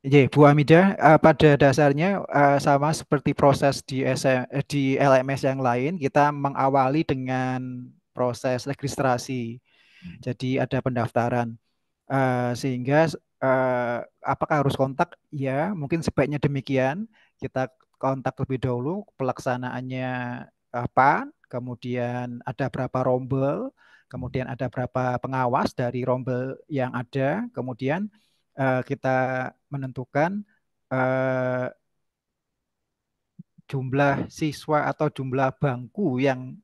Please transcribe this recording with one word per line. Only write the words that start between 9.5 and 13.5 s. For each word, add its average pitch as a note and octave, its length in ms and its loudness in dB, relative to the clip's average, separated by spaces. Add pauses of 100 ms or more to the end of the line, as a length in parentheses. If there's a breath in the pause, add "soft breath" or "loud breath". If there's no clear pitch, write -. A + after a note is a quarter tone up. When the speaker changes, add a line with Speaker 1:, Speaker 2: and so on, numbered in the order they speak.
Speaker 2:
Hmm. A#2 240 -18
Speaker 1:
Jadi B2+ 320 -4
ada B2+ 240 -2
pendaftaran. A#2+ 720 -2 (560)
Eh, B2+ 480 0
sehingga, C#3 560 0 (320)
eh, B2+ 540 2 (260)